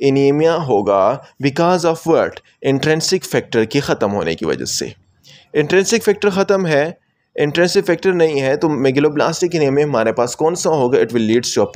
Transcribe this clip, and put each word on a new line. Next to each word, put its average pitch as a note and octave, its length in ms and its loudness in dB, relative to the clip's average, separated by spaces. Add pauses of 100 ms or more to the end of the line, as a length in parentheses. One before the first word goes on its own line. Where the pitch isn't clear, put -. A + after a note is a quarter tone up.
anemia C#3 480 2 (140)
होगा G#2 580 2 (180)
because E3+ 420 0
of E3 220 -2
what? B2 320 0 (240)
इंट्रिंसिक D3+ 600 0
फैक्टर A2+ 420 -2
के A2 140 -2
ख़त्म B2 320 -2
होने E2+ 240 -2
की - 100 -8
वजह B1+ 200 -4
से। - 280 -8 (600)
इंट्रिंसिक F#3 480 0
फैक्टर G#3 260 0
ख़त्म F#3+ 360 0
है, D#3 320 -2 (420)
इंट्रिंसिक E3+ 460 0
फैक्टर F3+ 280 0
नहीं D#3+ 280 2
है, C3+ 160 0
तो E3 120 0
मेगलोब्लास्टिक D3 840 0
एनीमिया D3 320 2
हमारे A2+ 240 0
पास A#2+ 240 -2
कौन D#3+ 200 0
सा F3 140 -2
होगा? C#3 300 2
It A#2+ 80 2
will A2+ 240 0
leads A#2+ 220 -2
to A2 100 2
a G2 120 -2